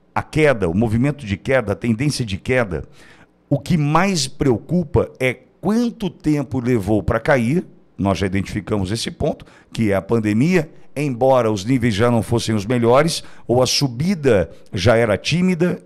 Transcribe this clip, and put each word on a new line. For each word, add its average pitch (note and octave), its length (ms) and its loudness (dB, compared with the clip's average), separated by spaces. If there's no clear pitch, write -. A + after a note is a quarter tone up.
a - 120 -4
queda, C3+ 440 2
o E2 60 0
movimento A#2 500 0
de G2 120 -4
queda, B2 340 0
a F#2+ 60 -2
tendência B2+ 480 -2
de G2 120 -6
queda, A#2 460 -2
o C#3 120 0
que - 160 0
mais D#3 500 0
preocupa D3+ 840 -2
é B2+ 180 -2
quanto G#3+ 500 -2
tempo D3 480 -2
levou A2 420 0
pra A2+ 200 -2
cair. C#3+ 440 0
Nós F#2+ 220 0
já G2 80 0
identificamos F#2+ 640 -4
esse A2+ 180 -6
ponto, - 360 -6
que A2 200 0
é - 20 2
a F#2+ 80 0
pandemia, A#2 680 2
embora C3 520 2
os G#2 160 -2
níveis A#2+ 300 0
já A#2 160 2
não A2+ 140 2
fossem A#2 320 -2
os G2 100 -4
melhores, B2+ 560 2
ou B2 160 2
a B2 60 2
subida C3+ 840 0
já A2+ 240 4
era A2+ 200 2
tímida, F3 680 0